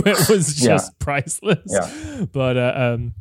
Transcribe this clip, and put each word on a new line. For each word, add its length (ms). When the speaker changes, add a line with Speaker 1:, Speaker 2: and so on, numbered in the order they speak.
Speaker 1:
it 240
was 340
Speaker 2:
Yeah. 120
Speaker 1:
just 260
priceless. 680
Speaker 2:
Yeah. 640
Speaker 1:
But, 260
uh, 200
um, 440